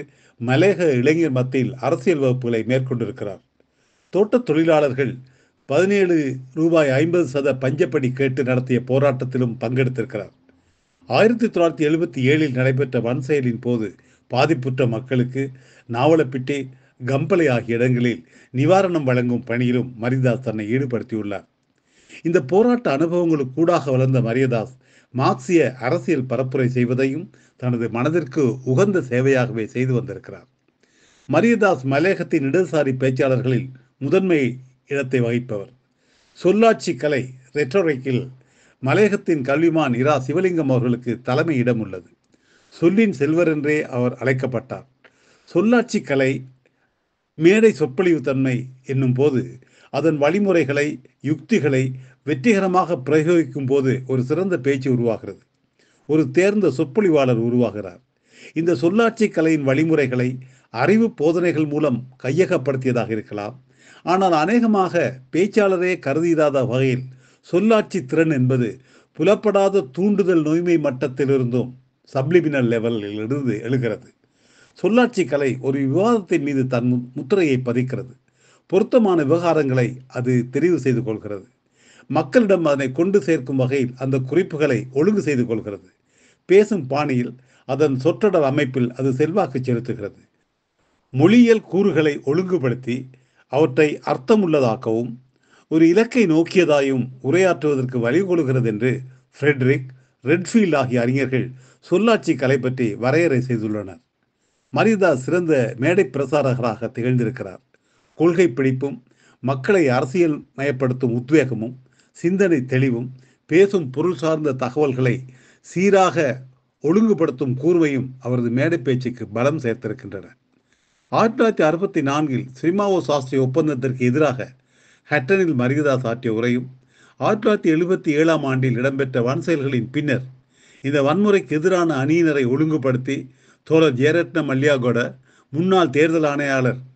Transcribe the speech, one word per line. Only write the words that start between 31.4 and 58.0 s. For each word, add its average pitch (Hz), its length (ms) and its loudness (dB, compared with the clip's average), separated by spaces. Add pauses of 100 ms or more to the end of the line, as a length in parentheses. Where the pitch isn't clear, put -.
மலையகத்தின் 156 640 0
இடதுசாரி 147 460 0
பேச்சாளர்களில் 131 720 0 (300)
முதன்மை 170 440 0 (480)
இடத்தை 135 300 -2
வகிப்பவர். 117 500 -4 (680)
சொல்லாட்சி 202 560 2
கலை, 143 280 -2 (320)
ரெட்டோரிக்கில் 139 680 -2 (600)
மலையகத்தின் 180 600 2
கல்விமான் 151 520 2
இரா 135 240 2
சிவலிங்கம் 156 520 -2
அவர்களுக்கு 123 420 0 (100)
தலைமை 151 340 0
இடம் 120 240 0
உள்ளது. 92 300 -12 (640)
சொல்லின் 190 400 2
செல்வர் 160 360 0
என்றே 151 260 -2 (120)
அவர் 123 260 -2
அழைக்கப்பட்டார். 120 720 -4 (640)
சொல்லாட்சி 226 500 0
கலை, 135 320 0 (1080)
மேடை 214 340 6
சொற்பொழிவு 156 480 0
தன்மை 131 360 -2 (280)
என்னும் 131 300 0
போது, 131 280 2 (500)
அதன் 151 260 0
வழிமுறைகளை, 151 680 2 (340)
யுக்திகளை 135 600 0 (440)
வெற்றிகரமாக 180 680 0
பிரயோகிக்கும் 143 720 0
போது 135 240 2 (140)
ஒரு 131 180 -2
சிறந்த 175 340 -2
பேச்சு 135 320 -2
உருவாகிறது. 113 500 -4 (680)
ஒரு 156 220 2
தேர்ந்த 190 400 2
சொற்பொழிவாளர் 143 680 2
உருவாகிறார். 104 600 -2 (560)